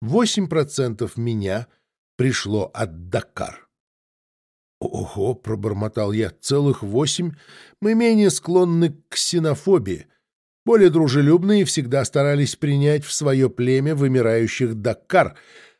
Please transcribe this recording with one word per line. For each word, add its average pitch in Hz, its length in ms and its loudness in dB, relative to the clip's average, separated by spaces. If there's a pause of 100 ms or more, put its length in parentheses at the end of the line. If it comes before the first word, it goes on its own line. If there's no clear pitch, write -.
«Восемь 190 460 0
процентов 127 720 -4
меня 110 500 -4 (480)
пришло 107 580 -2
от 87 360 -10
Даккар». - 540 -8 (1200)
«Ого», — 101 520 -6
пробормотал 104 760 -6
я, — 107 180 -2 (120)
«целых 139 420 0
восемь? 147 480 -4 (480)
Мы 214 160 0
менее 226 340 4
склонны 170 600 2
к - 220 -18
ксенофобии, 147 920 -2 (580)
более 214 240 6
дружелюбны 160 720 4
и - 20 4
всегда 135 400 -2
старались 143 520 0
принять 147 500 0
в - 80 -10
своё 135 360 2
племя 131 460 0
вымирающих 117 800 0
Даккар, 110 600 -2 (420)